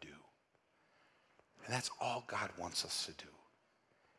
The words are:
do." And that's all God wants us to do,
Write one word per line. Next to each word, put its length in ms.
do." 80
And 100
that's 160
all 260
God 320
wants 260
us 220
to 60
do, 180